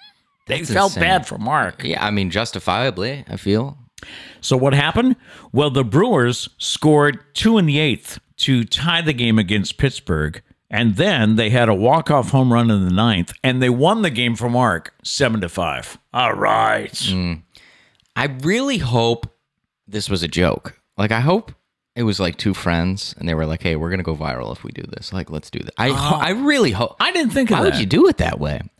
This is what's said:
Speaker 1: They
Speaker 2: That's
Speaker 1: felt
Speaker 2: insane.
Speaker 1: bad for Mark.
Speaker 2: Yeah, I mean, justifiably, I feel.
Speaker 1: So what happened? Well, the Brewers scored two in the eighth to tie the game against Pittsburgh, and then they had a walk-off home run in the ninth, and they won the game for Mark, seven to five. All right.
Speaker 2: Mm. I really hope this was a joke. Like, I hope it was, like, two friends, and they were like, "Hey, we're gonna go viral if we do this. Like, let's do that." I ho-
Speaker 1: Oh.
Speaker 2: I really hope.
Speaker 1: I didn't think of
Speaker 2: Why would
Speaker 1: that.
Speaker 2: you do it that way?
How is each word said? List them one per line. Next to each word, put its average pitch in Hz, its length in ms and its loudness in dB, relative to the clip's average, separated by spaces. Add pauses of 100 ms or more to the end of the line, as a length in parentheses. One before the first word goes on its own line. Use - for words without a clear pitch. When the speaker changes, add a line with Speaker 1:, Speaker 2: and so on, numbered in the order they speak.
(460)
Speaker 1:
They - 140 -4
Speaker 2:
That's 165 120 -6
Speaker 1:
felt 196 200 2
Speaker 2:
insane. 190 100 -2
Speaker 1:
bad 180 240 2
for - 120 -10
Mark. 120 460 -2
Speaker 2:
Yeah, 80 200 -4
I 104 60 -2
mean, 98 200 0
justifiably, 110 960 -2
I 101 80 -8
feel. 120 420 -2 (640)
Speaker 1:
So - 160 0
what 135 180 2
happened? 202 420 2 (360)
Well, 143 180 2
the 131 140 2
Brewers 127 640 2 (100)
scored 147 600 2 (160)
two 220 240 4
in 180 80 4
the 143 140 2
eighth - 400 -4 (180)
to 127 260 2
tie 165 380 -2
the 156 100 0
game 120 280 2
against 98 380 -2
Pittsburgh, 80 640 -2 (280)
and 110 260 2
then 123 380 2
they 110 160 2
had 120 180 4
a 107 60 4
walk-off 135 560 2
home 131 220 4
run 117 180 4
in 101 140 4
the 90 100 2
ninth, 101 380 2 (100)
and 127 180 0
they 127 100 4
won 170 320 2
the 175 80 0
game 120 260 -2
for 120 120 -4
Mark, 120 540 0
seven 113 380 0
to 87 80 -4
five. 80 500 -6 (160)
All 120 200 2
right. 107 580 0
Speaker 2:
Mm. 90 500 -4 (720)
I 127 120 -2 (160)
really 233 360 -2
hope 117 480 0 (600)
this 101 200 -6
was 92 140 -2
a 85 60 -4
joke. 80 500 -2 (180)
Like, 104 140 -2
I 113 100 0
hope 180 300 0 (440)
it 120 80 -4
was, 104 180 0
like, 87 160 -2
two 101 160 0
friends, 90 640 -2
and - 100 -10
they 85 60 -2
were 80 140 -2
like, 80 160 -4
"Hey, 82 120 0
we're 78 140 -4
gonna 92 140 -4
go 80 120 -4
viral 64 380 -6
if - 100 -14
we - 100 -12
do - 100 -14
this. - 320 -14
Like, - 160 -8
let's 78 200 -10
do - 100 -10
that." - 180 -12
I 120 100 0
ho- 143 280 0
Speaker 1:
Oh. - 40 -6
Speaker 2:
I 151 100 -2
really 247 420 2
hope. 110 280 -2
Speaker 1:
I 302 100 2
didn't 330 220 0
think 262 180 0
of 202 80 4
Speaker 2:
Why - 60 0
would - 100 2
Speaker 1:
that. - 60 -2
Speaker 2:
you 202 60 0
do 202 220 6
it - 100 2
that - 200 -2
way? 73 220 -4 (200)